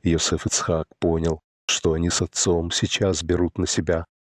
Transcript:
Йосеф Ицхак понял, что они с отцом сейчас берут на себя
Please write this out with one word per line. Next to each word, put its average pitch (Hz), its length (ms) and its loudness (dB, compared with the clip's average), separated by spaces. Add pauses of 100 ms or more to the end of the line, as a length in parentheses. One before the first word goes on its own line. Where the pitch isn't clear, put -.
Йосеф 82 440 0
Ицхак - 420 -2 (100)
понял, 82 440 0 (240)
что - 260 0
они 82 160 0
с - 140 0
отцом 85 480 0
сейчас - 520 0
берут 87 360 0
на 87 80 0
себя 82 400 -2 (340)